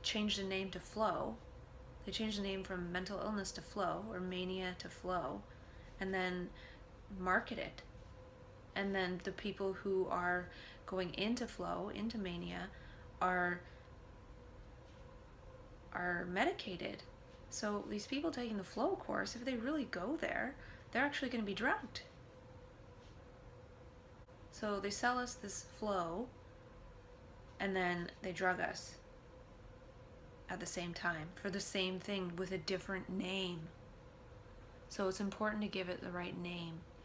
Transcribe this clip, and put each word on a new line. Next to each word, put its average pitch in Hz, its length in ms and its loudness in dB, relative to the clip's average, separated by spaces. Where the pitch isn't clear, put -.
changed 208 360 4
the 196 60 2
name 190 260 2
to 185 80 -4
Flow. 208 560 4
They 196 80 -4
changed 214 240 2
the 202 60 2
name 196 200 2
from 180 300 -2
mental 185 260 2
illness 208 340 2
to 180 80 -6
Flow, 180 480 2
or 185 120 0
mania 185 580 2
to - 80 -4
Flow, 185 540 0
and 190 140 2
then 180 360 4
market 190 400 4
it. - 240 -4
And 196 200 4
then 180 280 4
the 190 100 0
people 196 400 2
who 190 340 6
are 180 420 4
going 185 260 2
into 226 320 4
flow, 175 480 0
into 226 240 0
mania, 175 520 -2
are, 180 400 6
are 175 340 2
medicated. 185 760 2
So 208 360 2
these 208 200 -2
people 294 240 2
taking 240 260 0
the 190 60 0
flow 285 320 4
course, - 400 0
if 233 100 -4
they 254 120 4
really 269 260 4
go 208 380 0
there, - 340 2
they're 254 140 6
actually 285 240 2
gonna 226 140 2
be 202 100 2
drugged. 269 480 2
So 208 280 2
they 196 100 2
sell 247 300 4
us 247 160 0
this - 300 -4
flow, 196 500 2
and 196 160 4
then 175 340 4
they 185 80 0
drug 180 280 4
us - 360 0
at 185 100 -2
the 175 60 -2
same 175 300 0
time 165 400 2
for 202 160 0
the 196 80 2
same 185 400 2
thing 185 380 0
with 185 160 0
a 190 40 4
different 185 500 0
name. 185 600 0
So 196 180 2
it's 190 120 2
important 214 420 2
to 208 60 2
give 185 220 0
it 180 120 -2
the 185 80 -2
right 175 300 -2
name. 170 420 -4